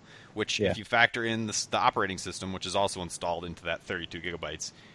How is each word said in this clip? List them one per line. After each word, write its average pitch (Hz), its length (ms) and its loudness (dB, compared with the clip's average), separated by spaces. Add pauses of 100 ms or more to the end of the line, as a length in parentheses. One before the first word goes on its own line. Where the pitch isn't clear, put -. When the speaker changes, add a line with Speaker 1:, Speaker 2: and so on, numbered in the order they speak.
(340)
Speaker 1:
which - 260 0
Speaker 2:
Yeah. 98 100 4
Speaker 1:
if 98 80 -2
you 107 60 -8
factor 117 400 4
in 113 220 0
the, 104 60 -2
s-, - 140 -2
the 110 120 2
operating 101 400 4
system, 92 340 -6
which 92 140 -6
is 92 100 0
also 98 260 2
installed 87 420 -4
into 85 200 -8
that 82 180 -2
thirty-two 87 380 -6
gigabytes, 80 500 -8 (240)